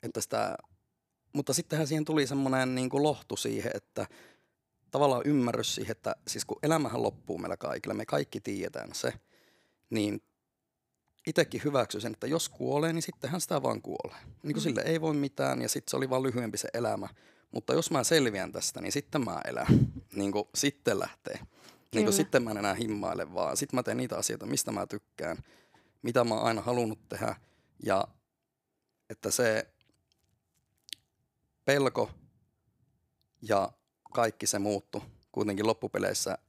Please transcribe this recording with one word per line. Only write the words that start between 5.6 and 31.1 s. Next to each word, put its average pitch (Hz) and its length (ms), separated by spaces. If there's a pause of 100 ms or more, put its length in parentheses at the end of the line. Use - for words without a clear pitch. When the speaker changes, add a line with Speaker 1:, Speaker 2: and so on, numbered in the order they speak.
Speaker 1:
siihen, 107 160
että - 240 (120)
siis - 180
kun - 180
elämähän 143 400
loppuu 98 340
meillä 87 200
kaikilla, - 360
me 104 120
kaikki 143 360
tiedetään 92 520
se, - 200 (760)
niin 107 320 (1040)
itekin 151 360
hyväksyn 131 380
sen, 110 120
että - 140
jos 160 220
kuolee, 147 440
niin 165 80
sittenhän 156 400
sitä - 220
vaan - 180
kuolee. - 360 (260)
Niinku, 143 160
Speaker 2:
Mm. - 40
Speaker 1:
sille 135 180
ei 160 200
voi 160 120
mitään, 135 480
ja 120 80
sit - 180
se 135 100
oli 131 120
vaan 131 140
lyhyempi 117 340
se - 160
elämä. 107 340 (440)
Mutta - 220
jos 160 180
mä 135 120
selviän 113 480
tästä, - 300
niin 90 100
sitten 143 340
mä 87 200
elän. 62 220
<laughs> - 480
Niinku, 101 400
sitten 120 440
lähtee. - 340
Niinku, - 140 (460)
Speaker 2:
Kyllä. 107 180
Speaker 1:
sitten 131 320
mä 113 80
en 107 60
enää 101 160
himmaile, 92 600
vaan 82 240
sit - 160
mä 127 100
teen 117 140
niitä 127 200
asioita, - 280
mistä 131 260
mä 98 160
tykkään, 82 500 (640)
mitä 120 220
mä 117 120
oon 110 80
aina 113 180
halunnut 117 480
tehdä. - 260 (480)
Ja 98 240 (1000)
että 104 220
se 113 360 (2000)